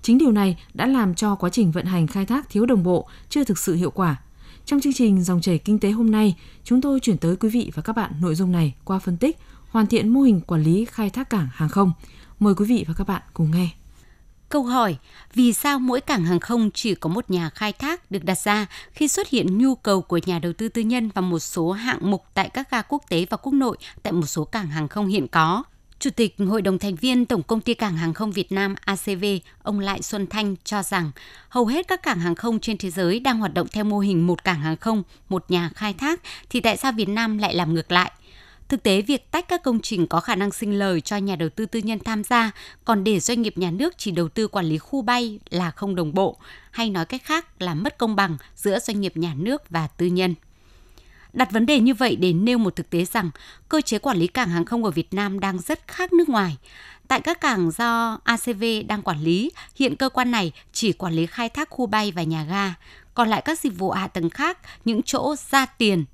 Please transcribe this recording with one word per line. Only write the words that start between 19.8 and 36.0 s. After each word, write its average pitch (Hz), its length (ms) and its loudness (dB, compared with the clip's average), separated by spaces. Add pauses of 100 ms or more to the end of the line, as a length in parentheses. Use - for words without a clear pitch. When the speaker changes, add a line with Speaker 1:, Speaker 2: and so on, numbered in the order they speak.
Speaker 2:
của 175 240 0
nhà 175 140 0
đầu 170 140 -4
tư 226 160 -6
tư 233 120 -2
nhân 226 320 0
và 196 80 -2
một 175 180 0
số 170 320 -2
hạng 208 400 -2
mục 190 120 0 (100)
tại - 160 -2
các - 220 -8
ga 233 100 -2
quốc - 280 -4
tế 165 200 0
và 208 80 -4
quốc 277 160 -4
nội 262 240 2 (260)
tại 202 100 -2
một 170 120 2
số 151 200 -4
cảng 190 220 -6
hàng 151 200 -4
không 208 200 -2
hiện 185 200 0
có? 170 360 2 (360)
Chủ 277 100 -2
tịch - 260 0 (140)
Hội 220 120 0
đồng 190 180 0
thành 202 160 -4
viên 247 300 2
Tổng 190 180 0
công 220 180 0
ty 233 120 0
Cảng 202 240 -2
hàng 165 160 0
không 214 180 -4
Việt 196 200 -4
Nam 196 300 -2
A 196 140 -4
C - 100 -10
V, 196 200 -4 (380)
ông 208 160 -2
Lại 196 220 -4
Xuân 202 260 -4
Thanh 208 360 -4
cho 202 200 -4
rằng, 170 280 -2 (380)
hầu 247 160 2
hết 302 220 0
các 370 160 -2
cảng 220 160 -2
hàng 170 160 0
không 226 240 -2
trên 214 180 -4
thế 185 140 -6
giới 185 280 0
đang 247 200 0
hoạt 190 140 -2
động 175 180 -2
theo 214 120 -4
mô 208 160 0
hình 180 280 2
một 175 160 0
cảng 170 180 0
hàng 156 160 -2
không, 220 260 -2 (260)
một 185 200 -4
nhà 175 260 0
khai 208 180 -4
thác, 302 280 -4 (280)